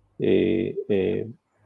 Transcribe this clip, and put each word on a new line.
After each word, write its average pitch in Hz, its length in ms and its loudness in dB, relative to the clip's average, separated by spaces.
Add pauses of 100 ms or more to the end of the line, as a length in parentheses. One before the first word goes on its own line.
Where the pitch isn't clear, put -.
(180)
eh, 95 580 2 (140)
eh, 98 400 0 (360)